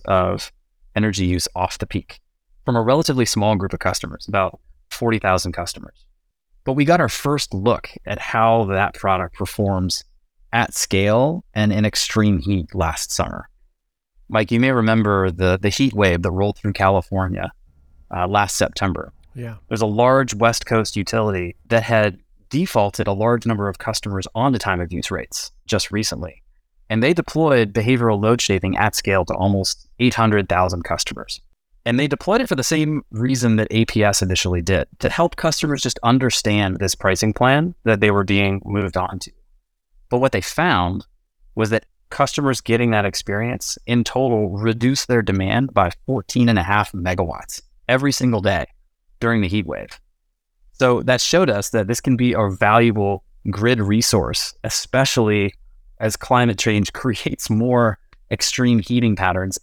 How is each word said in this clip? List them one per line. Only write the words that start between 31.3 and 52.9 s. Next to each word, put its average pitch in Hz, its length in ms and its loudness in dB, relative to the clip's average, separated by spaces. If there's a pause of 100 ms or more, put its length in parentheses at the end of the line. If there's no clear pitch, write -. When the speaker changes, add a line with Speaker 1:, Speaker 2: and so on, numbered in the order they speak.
Speaker 1:
And 120 140 0
they 147 60 2
deployed 175 340 0
it 254 80 -4
for 185 60 -2
the 131 80 -2
same 156 480 0
reason 120 460 2
that 110 140 0
A 110 140 2
P 110 180 0
S 101 200 2
initially 90 400 0
did, 90 240 0 (140)
to - 100 -2
help 170 260 0
customers 147 460 -2
just - 200 -4
understand 110 760 2
this 95 160 -2
pricing 101 400 0
plan 147 400 2 (100)
that 110 160 2
they 104 100 4
were 101 140 2
being 98 400 2
moved 101 320 -4
on 92 220 -4
to. - 140 -16 (760)
But 123 100 0
what 131 140 2
they 101 80 0
found 101 640 -2 (520)
was 110 140 0
that 113 140 0 (240)
customers 139 520 0
getting 117 320 2
that 104 120 2
experience 107 720 -6 (100)
in 120 180 2
total 117 460 0
reduced 113 580 0
their 120 140 2
demand 98 520 0
by 92 160 2 (160)
fourteen 123 420 0
and 110 100 2
a 87 40 2
half 101 300 0
megawatts 90 680 -6 (280)
every 131 240 2
single 117 280 0
day 95 260 0 (540)
during 117 200 0
the 92 80 0
heat 98 180 -2
wave. 52 340 -12 (720)
So 123 300 2
that 127 180 0
showed 170 300 2
us 101 200 -2
that 107 160 0
this 117 140 -2
can 131 160 0
be 123 160 2
a 104 160 0
valuable 104 760 2 (260)